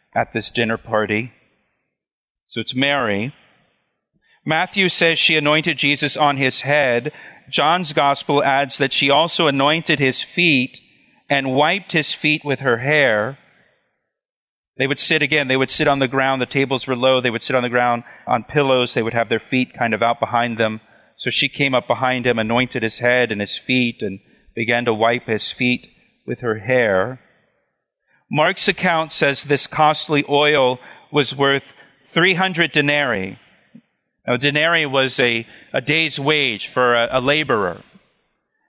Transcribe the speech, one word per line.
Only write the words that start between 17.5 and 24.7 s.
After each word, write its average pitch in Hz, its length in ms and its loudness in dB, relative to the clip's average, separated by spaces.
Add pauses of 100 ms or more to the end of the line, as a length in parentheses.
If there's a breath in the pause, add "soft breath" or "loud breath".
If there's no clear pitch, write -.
on 123 60 2
the 123 80 -2
ground 120 340 0 (220 loud breath)
on 120 180 -2
pillows. 131 500 0
They 120 80 -2
would 113 120 -4
have 117 160 -2
their 113 100 0
feet 127 360 -2
kind 117 180 -2
of 110 80 -2
out 117 180 0
behind 117 380 -2
them. 110 220 -2 (360 soft breath)
So - 140 -6
she 143 180 -2
came 135 260 -2
up 123 120 0
behind 127 400 -2
him, 120 120 2
anointed 117 440 -2
his 113 160 -6
head 123 340 2
and 104 80 -4
his 101 160 -6
feet, 123 460 -2
and 98 180 -6 (340 soft breath)
began 120 300 -2